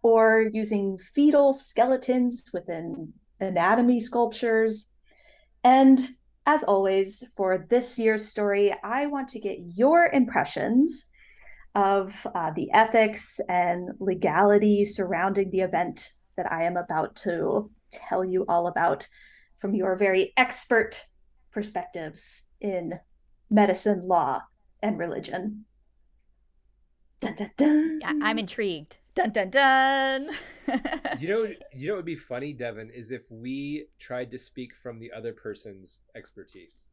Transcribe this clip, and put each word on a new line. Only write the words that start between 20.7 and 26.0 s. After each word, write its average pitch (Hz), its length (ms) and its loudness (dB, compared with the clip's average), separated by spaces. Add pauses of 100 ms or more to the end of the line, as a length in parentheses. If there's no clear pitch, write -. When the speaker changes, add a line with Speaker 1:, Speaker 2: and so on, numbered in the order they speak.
Speaker 1:
perspectives - 960 -10 (160)
in 180 400 -6 (500)
medicine, 202 520 4
law, 170 380 0 (420)
and 208 160 -2
religion. 180 680 -8 (1600)